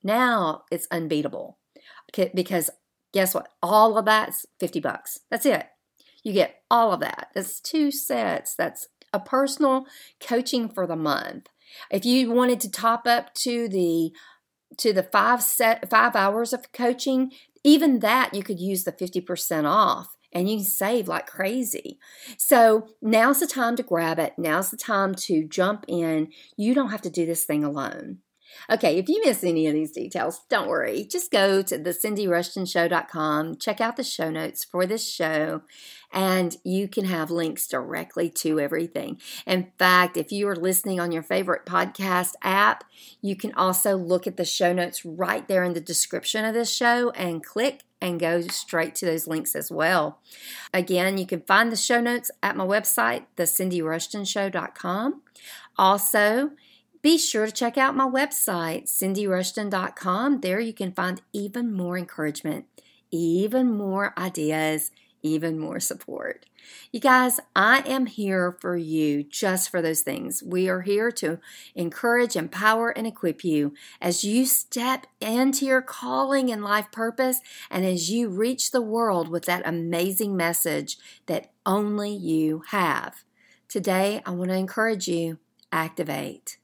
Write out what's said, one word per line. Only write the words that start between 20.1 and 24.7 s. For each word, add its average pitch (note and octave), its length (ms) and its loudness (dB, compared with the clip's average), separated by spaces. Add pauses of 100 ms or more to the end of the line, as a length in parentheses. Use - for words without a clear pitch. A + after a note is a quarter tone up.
and F3+ 160 0
you G#3+ 100 0
can G3 80 -4
save G3+ 420 0
like E3 180 -4
crazy. - 720 -4 (400)
So A3+ 520 6 (120)
now's A3+ 380 4
the E4 80 0
time A#3+ 300 -2
to A#3+ 60 -4
grab E3 360 0
it. D3+ 180 -2
Now's E3+ 320 0
the A3 80 -10